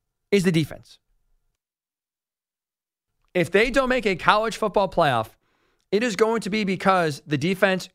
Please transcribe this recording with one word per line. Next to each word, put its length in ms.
is 140
the 80
defense. 480
If 160
they 220
don't 180
make 160
a 100
college 420
football 300
playoff, 420
it 120
is 120
going 260
to 100
be 120
because 640
the 140
defense 560